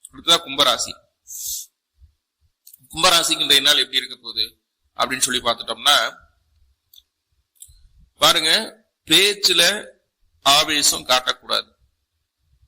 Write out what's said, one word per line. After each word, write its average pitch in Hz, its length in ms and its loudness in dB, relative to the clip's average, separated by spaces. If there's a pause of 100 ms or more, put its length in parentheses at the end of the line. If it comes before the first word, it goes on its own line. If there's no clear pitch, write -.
(120)
அடுத்ததா, 160 280 -2
கும்பராசி. 131 540 -2 (2000)
கும்பராசிக்கு 160 480 0
இன்றைய 143 220 2
நாள் 143 160 2
எப்படி 127 200 -4
இருக்க 127 180 -6
போகுது 113 300 -8 (520)
அப்படின்னு 127 280 -2
சொல்லி 127 160 -2
பார்த்துட்டோம்னா, 120 540 0 (2250)
பாருங்க, 160 340 2 (560)
பேச்சுல 185 800 2 (560)
ஆவேசம் 147 680 0
காட்டக்கூடாது, 123 640 -2 (1000)